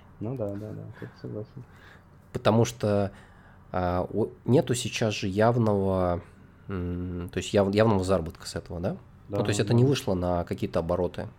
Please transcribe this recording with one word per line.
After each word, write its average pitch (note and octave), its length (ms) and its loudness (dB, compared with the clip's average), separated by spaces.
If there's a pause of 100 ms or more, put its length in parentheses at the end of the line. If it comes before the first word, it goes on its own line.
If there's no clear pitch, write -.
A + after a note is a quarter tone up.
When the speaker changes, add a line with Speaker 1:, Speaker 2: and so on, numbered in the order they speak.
(200)
Speaker 1:
Ну A2+ 160 -6
да, G2+ 180 -6
да, G#2+ 180 -10
да, G#2 100 -12 (180)
тут - 80 -12 (120)
согласен. A#2+ 440 -12 (680)
Speaker 2:
Потому A2+ 320 4
что, G2+ 460 0 (600)
а, F2+ 420 0
о-, G#2 160 0 (140)
нету B2 300 4
сейчас A2+ 380 -2
же G#2+ 160 -4
явного, G2 920 2 (460)
м, F2+ 640 -6
то - 60 -4
есть - 140 -6
яв-, G2 220 4
явного G#2 300 4
заработка E2+ 420 -2
с - 80 -12
этого, E2+ 260 -8
да? G#2 160 -4 (320)
Speaker 1:
Да, G2+ 100 -4
Speaker 2:
Ну, G2+ 40 0
то G#2 60 -2
есть G#2+ 120 0
это A#2 100 -2
Speaker 1:
да. A#2+ 40 6
Speaker 2:
не A#2+ 100 6
вышло B2+ 300 2
на F2 300 0
какие-то - 340 -4
обороты F2 500 -2 (100)